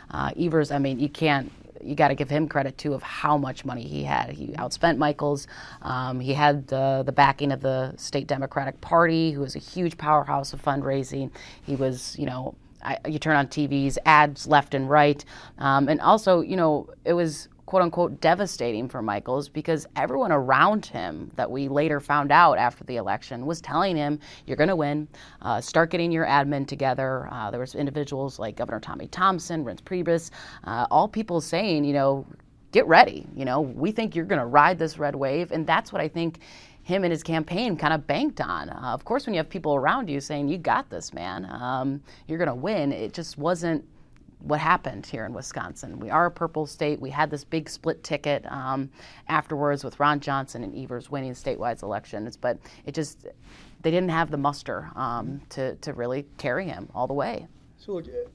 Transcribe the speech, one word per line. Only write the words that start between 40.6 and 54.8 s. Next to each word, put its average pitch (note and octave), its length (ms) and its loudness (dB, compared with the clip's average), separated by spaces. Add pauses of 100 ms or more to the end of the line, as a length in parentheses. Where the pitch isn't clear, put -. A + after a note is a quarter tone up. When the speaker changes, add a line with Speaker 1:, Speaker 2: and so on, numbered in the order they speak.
Speaker 1:
this, - 240 -10
man, F#2 380 -8
um, C3 500 -4 (240)
you're D#3+ 140 -4
gonna D#3 160 0
win," D3 360 -2
it G#2+ 220 -6
just - 240 -10
wasn't E3 480 0 (560)
what D3 160 0
happened D3+ 480 -2
here A2+ 200 -8
in A2+ 80 -8
Wisconsin. - 680 -10
We A2 100 -10
are D#3+ 180 2
a E3+ 40 -6
purple D#3+ 340 -4
state. D3 360 -4
We C3 80 -8
had D3 200 0
this D3 140 -6
big D#3+ 260 -6
split - 360 -6
ticket, C#3+ 440 -2
um, C3+ 400 -4 (380)
afterwards D3 560 0
with B2+ 160 -8
Ron C#3+ 220 2
Johnson C3+ 420 -6
and - 100 -10
Evers B2 380 -10
winning C3 220 -8
statewide A#2+ 500 -4
elections, G#2 540 -8
but A#2+ 200 -2 (280)
it C#3+ 80 -10
just, - 340 -6 (540)
they D#3+ 100 2
didn't F3+ 200 2
have D#3+ 200 0
the D3+ 60 -4
muster, C#3 580 -4